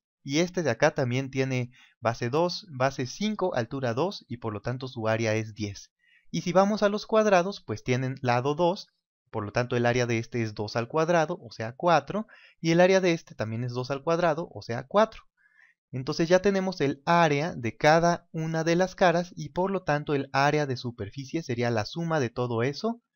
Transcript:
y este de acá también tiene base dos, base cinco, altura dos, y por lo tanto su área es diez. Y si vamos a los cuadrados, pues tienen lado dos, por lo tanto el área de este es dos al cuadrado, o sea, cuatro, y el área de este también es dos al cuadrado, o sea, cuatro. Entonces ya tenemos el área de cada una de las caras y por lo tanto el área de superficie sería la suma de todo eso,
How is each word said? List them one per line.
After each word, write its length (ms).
y 180
este 240
de 60
acá 260
también 360
tiene 400
base 280
dos, 400
base 380
cinco, 480
altura 380
dos, 340
y 80
por 160
lo 100
tanto 280
su 180
área 260
es 220
diez. 380
Y 120
si 100
vamos 320
a 60
los 160
cuadrados, 560
pues 240
tienen 360
lado 320
dos, 360
por 140
lo 80
tanto 240
el 80
área 200
de 120
este 260
es 120
dos 200
al 140
cuadrado, 520
o 120
sea, 180
cuatro, 560
y 120
el 100
área 180
de 140
este 200
también 300
es 80
dos 200
al 120
cuadrado, 480
o 100
sea, 260
cuatro. 360
Entonces 380
ya 100
tenemos 420
el 240
área 500
de 200
cada 560
una 320
de 120
las 180
caras 420
y 140
por 220
lo 100
tanto 320
el 200
área 340
de 100
superficie 640
sería 300
la 140
suma 340
de 100
todo 320
eso, 400